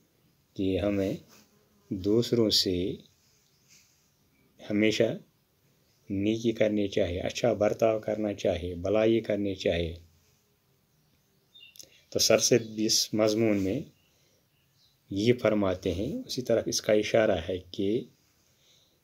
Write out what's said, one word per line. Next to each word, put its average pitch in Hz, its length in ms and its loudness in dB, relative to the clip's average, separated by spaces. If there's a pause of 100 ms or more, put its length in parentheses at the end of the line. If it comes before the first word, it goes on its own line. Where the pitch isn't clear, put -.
(560)
कि 95 220 0
हमें 101 440 -2 (720)
दूसरों 107 560 2
से 95 540 0 (1700)
हमेशा 110 480 2 (920)
नेकी 110 400 0
करनी 104 360 0
चाहिए, 95 320 -2
अच्छा - 340 -2
बर्ताव 107 460 2
करना 107 340 -4
चाहिए, 87 420 -4
भलाई 107 460 2
करनी 101 340 -2
चाहिए। 85 460 -2 (2000)
तो 107 80 -2
सर 113 200 4
से - 200 4
भी 110 260 -6
इस - 300 0
मजमून 107 420 2
में 98 340 -4 (1200)
ये 107 220 2
फरमाते 101 580 0
हैं, 135 340 -6
उसी - 160 -8
तरफ 110 260 0
इसका - 260 0
इशारा 107 420 2
है 90 240 -4
कि 101 500 -4 (960)